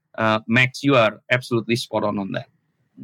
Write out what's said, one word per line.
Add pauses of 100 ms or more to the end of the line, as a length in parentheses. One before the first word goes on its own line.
(160)
Uh,
Max,
you
are (100)
absolutely
spot
on
on
that. (580)